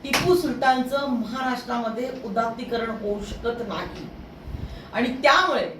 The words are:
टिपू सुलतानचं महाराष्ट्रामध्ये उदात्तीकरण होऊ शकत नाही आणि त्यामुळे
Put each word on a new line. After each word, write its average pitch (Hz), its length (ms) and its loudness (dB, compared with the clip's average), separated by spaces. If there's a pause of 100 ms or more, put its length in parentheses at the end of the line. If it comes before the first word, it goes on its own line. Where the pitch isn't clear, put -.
टिपू 311 320 4
सुलतानचं 262 720 2
महाराष्ट्रामध्ये 240 1000 -2 (160)
उदात्तीकरण 233 640 -2
होऊ 208 340 -4
शकत 233 440 -4
नाही - 400 -8 (840)
आणि 240 140 2 (160)
त्यामुळे 269 560 4